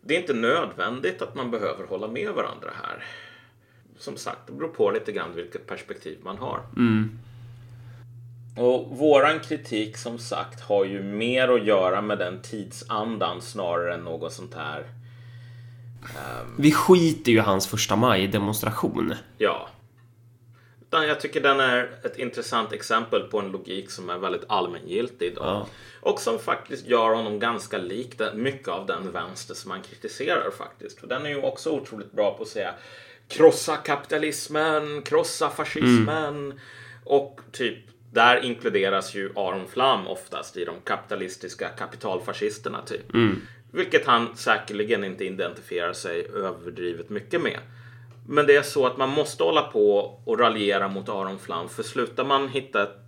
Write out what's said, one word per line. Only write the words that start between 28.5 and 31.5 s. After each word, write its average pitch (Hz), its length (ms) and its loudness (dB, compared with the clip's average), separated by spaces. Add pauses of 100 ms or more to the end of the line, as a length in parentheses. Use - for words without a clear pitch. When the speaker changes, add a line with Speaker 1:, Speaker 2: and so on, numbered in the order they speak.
Speaker 1:
av 92 180 -6
den 90 260 -4
vänster 90 420 -10
som - 140 -14
man 95 140 -8
kritiserar - 760 -4
faktiskt. - 420 -16
För - 60 -18
den 131 200 -4
är 147 40 -6
ju 139 120 -4
också 135 280 -2